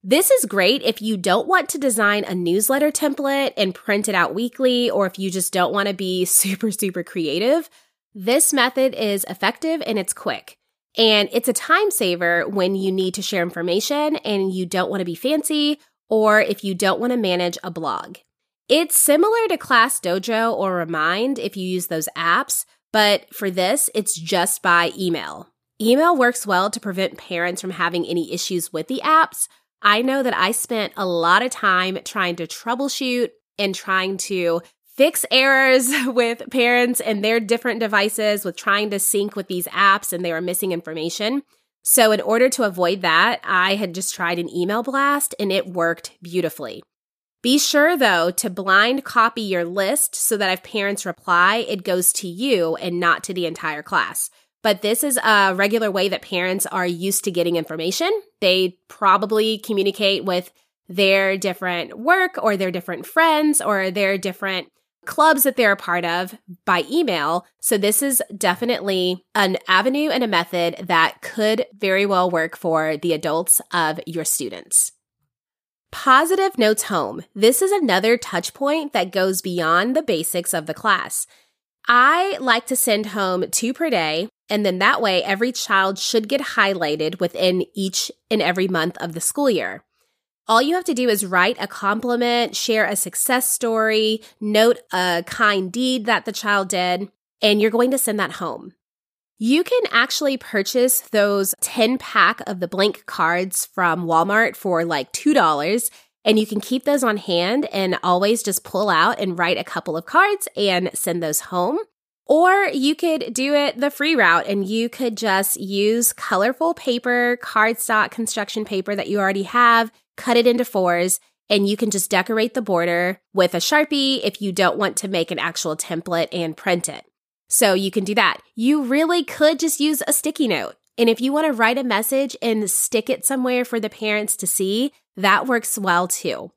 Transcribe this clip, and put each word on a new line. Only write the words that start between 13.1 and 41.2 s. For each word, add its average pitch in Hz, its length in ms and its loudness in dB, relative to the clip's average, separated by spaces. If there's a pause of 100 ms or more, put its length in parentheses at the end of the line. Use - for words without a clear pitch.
to 202 80 -6
share 185 200 -2
information 208 760 -2
and 196 360 -2
you 185 140 -4
don't 180 240 -2
want 196 100 -4
to 180 60 -4
be 170 80 -6
fancy, 294 640 -2 (300)
or 214 320 4
if - 220 -2
you 196 120 -4
don't 190 260 0
want 240 120 0
to 247 40 0
manage 180 480 0
a 185 60 -8
blog. 165 480 -8 (500)
It's 302 300 2
similar 427 500 2
to 359 80 0
Class 240 440 2
Dojo 220 520 -2
or 190 240 -2
Remind 170 600 -2
if - 180 -6
you 185 100 -4
use 180 200 -4
those 160 300 -4
apps, 170 500 -2 (260)
but 208 420 2
for 202 160 -4
this, 185 440 0
it's 214 200 -2
just 175 480 -2
by 170 360 4
email. 139 540 -6 (280)
Email 285 360 6
works 247 300 2
well 202 240 2
to 247 80 -8
prevent 190 400 -6
parents 175 420 -4
from 185 100 -8
having 170 360 -2
any 170 260 -4
issues 175 400 -4
with 160 140 -6
the 262 160 -6
apps. 311 460 2 (340)
I 214 200 2
know 269 200 0
that 247 140 0
I 190 160 0
spent 220 440 -4
a 196 100 -4
lot 175 360 4
of 254 80 -4
time 185 540 0
trying 180 320 -2
to 165 100 -8
troubleshoot 247 840 -2 (280)
and 196 160 -2
trying 190 440 -2
to 170 440 -2 (340)
fix 302 340 2
errors 262 680 4
<laughs> 254 80 -2
with 233 440 0
parents 247 500 2
and 214 240 -2
their 226 160 2
different 226 400 -2
devices 214 640 0
with 180 120 -6
trying 208 340 0
to 196 100 -4
sync 202 340 -2
with 190 140 -8
these 180 200 -4
apps, 196 440 2
and 180 120 -6
they 170 80 -2
were 160 80 -4
missing 180 300 -4
information. 170 720 -4 (400)